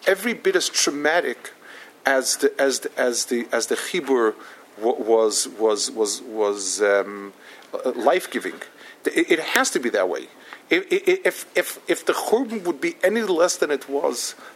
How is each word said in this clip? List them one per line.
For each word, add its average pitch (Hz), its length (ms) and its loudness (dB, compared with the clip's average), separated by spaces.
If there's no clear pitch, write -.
every 196 260 2
bit 185 240 0
as - 140 0
traumatic 147 800 0
as 131 340 2
the, 135 220 2
as 139 200 2
the, - 180 -6
as 127 280 0
the, 120 260 -2
as 117 140 0
the 117 100 -2
Chibur 131 580 2
wa-, 113 160 2
was, 110 520 2
was, 104 440 0
was, 107 320 -2
was, 101 600 -2
um, 101 520 0
uh, - 220 -2
life-giving. 123 680 0
It, 160 260 0
it 160 100 2
has - 320 0
to 180 60 -2
be 123 120 -2
that 95 180 2
way. 67 180 -6
If, 180 200 0
if, 185 680 0
if, - 300 -2
if 165 200 -2
the 160 80 2
Churban 220 500 0
would 165 160 -4
be 165 240 -4
any 214 180 2
less 175 360 2
than 160 120 2
it 139 200 -4
was, 139 440 -2